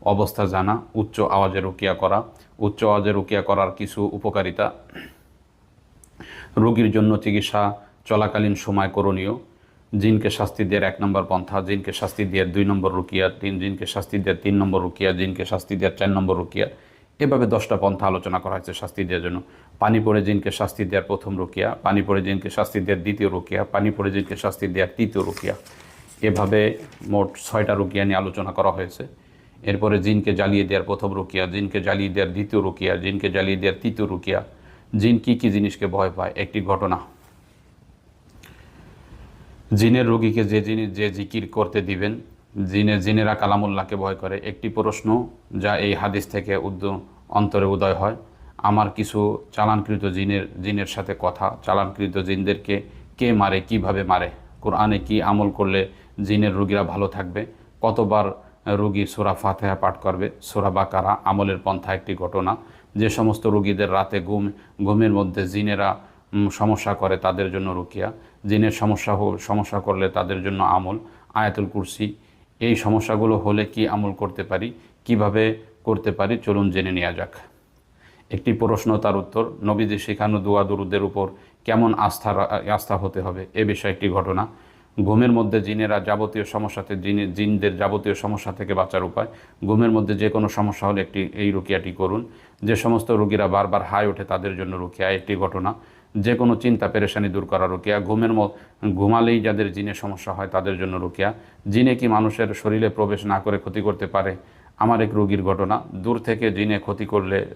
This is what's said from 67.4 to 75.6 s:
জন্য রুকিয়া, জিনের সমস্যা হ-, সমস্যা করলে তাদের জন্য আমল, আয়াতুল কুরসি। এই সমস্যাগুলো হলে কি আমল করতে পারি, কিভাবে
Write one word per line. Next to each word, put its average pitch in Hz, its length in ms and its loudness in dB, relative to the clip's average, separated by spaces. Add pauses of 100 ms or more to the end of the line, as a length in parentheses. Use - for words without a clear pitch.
জন্য 95 180 -4
রুকিয়া, 92 420 -6 (340)
জিনের 107 240 4
সমস্যা 104 440 0
হ-, 101 240 0
সমস্যা 101 420 -4
করলে 95 280 0
তাদের 92 340 -2
জন্য 95 200 -2
আমল, 92 360 0 (360)
আয়াতুল 107 320 0
কুরসি। 104 480 -6 (460)
এই 117 160 2
সমস্যাগুলো 110 600 2
হলে 104 260 2
কি 110 240 -2
আমল 104 240 -2
করতে 95 300 -6
পারি, 98 300 -4 (320)
কিভাবে 110 540 2 (260)